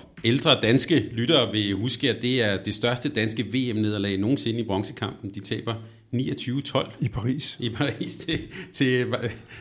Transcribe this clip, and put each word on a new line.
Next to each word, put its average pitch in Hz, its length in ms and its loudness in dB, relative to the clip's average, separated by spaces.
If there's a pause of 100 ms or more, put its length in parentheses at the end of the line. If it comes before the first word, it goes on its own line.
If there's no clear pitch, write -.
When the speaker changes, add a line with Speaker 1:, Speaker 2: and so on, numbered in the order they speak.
(240)
Speaker 1:
ældre 131 380 4
danske 127 380 6 (120)
lyttere 120 400 2
vil 101 240 2
huske, 123 400 0
at 113 60 -8
det 123 220 2
er 98 200 0
det 104 100 -2
største 123 360 0
danske 113 340 0
V 120 320 -2
M-nederlag 104 440 0
nogensinde 117 400 0
i 117 40 -2
bronzekampen. 98 680 -2
De - 60 -10
taber - 340 -4 (380)
niogtyve 135 500 -2
tolv. - 380 -2
Speaker 2:
I - 100 0
Paris. 123 500 -4
Speaker 1:
I 120 100 -2
Paris 131 460 -2
til, - 240 -4 (340)
til, 123 420 2 (460)